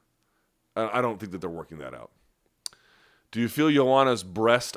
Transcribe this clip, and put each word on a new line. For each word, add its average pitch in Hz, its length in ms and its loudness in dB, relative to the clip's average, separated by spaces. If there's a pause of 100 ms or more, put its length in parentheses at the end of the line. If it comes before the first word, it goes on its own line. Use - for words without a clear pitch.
(760)
I, 110 260 -2
I - 20 0
don't 113 180 -4
think 98 120 -12
that 90 100 -10
they're 90 80 -6
working 80 280 -14
that 67 140 -14
out. 58 200 -18 (1160)
Do 110 100 -6
you 120 80 0
feel 151 200 2
Joanna's 131 540 4
breast 110 540 2